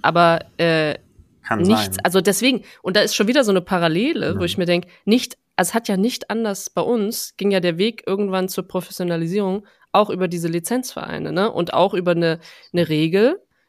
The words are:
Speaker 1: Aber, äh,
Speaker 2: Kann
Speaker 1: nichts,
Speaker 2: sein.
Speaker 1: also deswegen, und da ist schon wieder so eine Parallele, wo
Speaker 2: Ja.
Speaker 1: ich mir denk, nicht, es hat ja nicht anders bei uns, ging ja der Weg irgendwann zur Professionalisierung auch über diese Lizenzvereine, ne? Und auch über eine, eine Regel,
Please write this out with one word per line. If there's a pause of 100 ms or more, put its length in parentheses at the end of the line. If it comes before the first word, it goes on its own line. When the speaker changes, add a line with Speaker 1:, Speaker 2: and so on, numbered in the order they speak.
Speaker 1:
Aber, (140)
äh, (480)
Speaker 2:
Kann
Speaker 1:
nichts,
Speaker 2:
sein.
Speaker 1:
also
deswegen, (200)
und
da
ist
schon
wieder
so
eine
Parallele,
wo
Speaker 2:
Ja.
Speaker 1:
ich
mir
denk, (180)
nicht, (180)
es
hat
ja
nicht
anders
bei
uns,
ging
ja
der
Weg
irgendwann
zur
Professionalisierung (240)
auch
über
diese
Lizenzvereine,
ne?
Und
auch
über
eine, (340)
eine
Regel, (280)